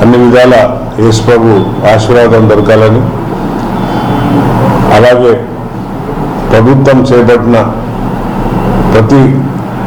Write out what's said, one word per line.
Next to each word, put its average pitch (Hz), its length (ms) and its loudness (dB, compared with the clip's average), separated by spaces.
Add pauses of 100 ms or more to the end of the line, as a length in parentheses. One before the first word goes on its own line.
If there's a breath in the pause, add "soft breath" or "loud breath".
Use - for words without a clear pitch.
అన్ని 120 220 4
విధాల 123 300 4 (480)
యేసు 110 240 2
ప్రభు 117 220 2 (440)
ఆశీర్వాదం 113 580 2
దొరకాలని, 110 500 2 (2000)
అలాగే 123 360 2 (1160)
ప్రభుత్వం 135 480 2 (100)
చేపట్టిన 120 500 2 (1300)
ప్రతి 113 280 2 (680)